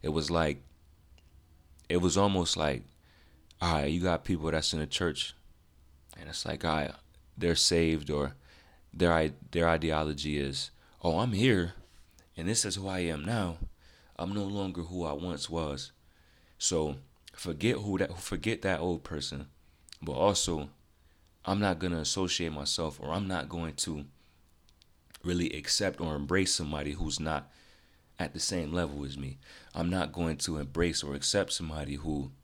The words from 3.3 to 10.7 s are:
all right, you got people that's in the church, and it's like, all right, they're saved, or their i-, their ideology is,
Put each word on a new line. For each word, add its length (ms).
all 120
right, 180
you 100
got 240
people 260
that's 220
in 60
the 60
church, 480
and 100
it's 160
like, 200
all 100
right, 160
they're 180
saved, 540
or 260
their 200
i-, 180
their 160
ideology 720
is, 340